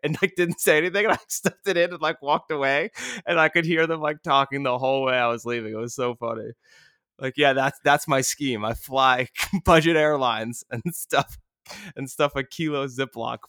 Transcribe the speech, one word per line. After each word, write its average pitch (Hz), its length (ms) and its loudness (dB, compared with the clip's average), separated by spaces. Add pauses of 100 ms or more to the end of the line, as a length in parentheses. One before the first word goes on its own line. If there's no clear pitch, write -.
and, 151 160 -4
like, 196 160 -2
didn't 170 240 -2
say 160 160 6
anything, 180 300 2
and 196 80 4
I - 80 0
<laughs> - 60 -20
stuffed - 380 -6
it 180 120 2
in 175 160 2
and, 156 80 -12
like, 156 180 -2
walked 151 300 0
away, 143 400 0 (360)
and 165 140 2
I 156 80 6
could 170 160 0
hear 160 220 2
them, 160 160 -2
like, 151 200 -4
talking 139 400 0
the 123 160 0
whole 135 260 0
way 127 120 2
I 120 120 2
was 117 180 -4
leaving. 117 260 -4
It 107 60 -6
was 117 160 -8
so 123 220 -2
funny. 113 340 -6 (680)
Like, 135 200 -6
yeah, 139 160 6
that's, 135 280 -2
that's 143 240 4
my 139 140 2
scheme. 131 420 -2
I 113 120 -2
fly 131 540 2 (180)
<laughs> 190 180 -4
budget 165 320 6
airlines 123 760 0
and 120 120 -8 (100)
stuff, - 460 -4 (580)
and 135 140 -10
stuff 143 260 0
a 135 80 -2
kilo 147 420 -4
Ziploc 120 520 -6 (100)